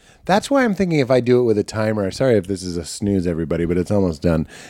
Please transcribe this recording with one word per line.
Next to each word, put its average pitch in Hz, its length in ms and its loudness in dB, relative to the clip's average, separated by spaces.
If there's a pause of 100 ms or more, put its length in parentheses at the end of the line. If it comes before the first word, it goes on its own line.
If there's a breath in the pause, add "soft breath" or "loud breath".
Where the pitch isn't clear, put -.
(260 soft breath)
That's 202 260 0
why 269 140 2
I'm 202 100 0
thinking 170 240 0
if 123 100 0
I 131 100 4
do 123 200 4
it 123 60 2
with 107 120 2
a 104 60 2
timer, 107 480 -4
sorry 131 260 2
if 90 80 0
this 95 160 -4
is 87 160 -6
a 82 80 -6
snooze, 98 400 -2
everybody, 82 400 -2
but 87 120 0
it's 87 120 0
almost 95 320 0
done. 80 260 2 (220 loud breath)